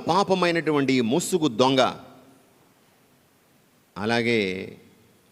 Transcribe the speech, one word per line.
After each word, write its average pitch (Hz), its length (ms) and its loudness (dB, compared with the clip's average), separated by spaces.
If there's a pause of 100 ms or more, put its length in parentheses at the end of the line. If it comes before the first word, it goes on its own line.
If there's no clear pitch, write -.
(100)
పాపమైనటువంటి 165 880 0
ఈ 123 40 2 (100)
ముసుగు 156 360 0 (140)
దొంగ, 131 200 4 (2250)
అలాగే 117 440 0 (920)